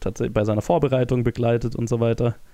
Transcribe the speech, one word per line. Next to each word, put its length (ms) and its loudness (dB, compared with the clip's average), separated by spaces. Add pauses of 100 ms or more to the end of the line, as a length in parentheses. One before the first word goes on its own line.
tats-, 300 -4
bei 140 0
seiner 180 0
Vorbereitung 640 2
begleitet 500 0
und 140 -2
so 120 0
weiter. 340 2 (200)